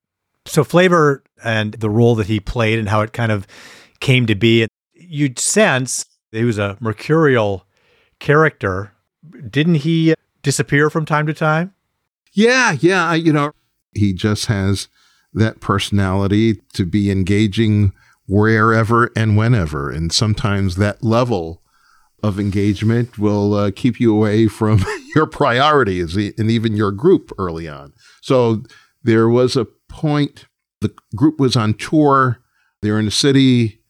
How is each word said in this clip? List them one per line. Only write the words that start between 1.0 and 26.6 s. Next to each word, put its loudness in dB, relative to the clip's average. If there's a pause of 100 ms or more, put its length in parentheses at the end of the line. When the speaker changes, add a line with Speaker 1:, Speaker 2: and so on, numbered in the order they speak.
Speaker 1:
and -2
the -4
role 4
that -2
he -2
played -2
and -6
how 0
it -6
kind -2
of -4 (540)
came 0
to 0
be, 2 (260)
you'd -6
sense -2 (260)
he -4
was 0
a -4
mercurial 0 (540)
character. 0 (580)
Didn't 0
he 0 (280)
disappear 0
from -4
time -2
to -4
time? -2 (600)
Speaker 2:
Yeah, 2
yeah. 2
I, 0
you 2
know, 0 (420)
he 0
just -4
has -2 (440)
that -2
personality 0 (120)
to -2
be -2
engaging 0 (340)
wherever 2
and 2
whenever. 0
And -6
sometimes -2
that -2
level -2 (580)
of -2
engagement 0
will, 0
uh, 0
keep -2
you 2
away 2
from 0 (140)
<laughs> -6
your 2
priorities 0
and -4
even 0